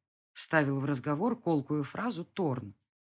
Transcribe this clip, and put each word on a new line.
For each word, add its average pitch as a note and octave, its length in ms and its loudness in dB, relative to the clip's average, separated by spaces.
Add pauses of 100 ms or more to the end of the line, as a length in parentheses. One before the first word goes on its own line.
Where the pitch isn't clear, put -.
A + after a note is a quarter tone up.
(340)
вставил C#3 460 2
в C3+ 40 -2
разговор D3 560 0
колкую D3+ 440 0
фразу F#3 400 -4
Торн. B2 500 -4 (300)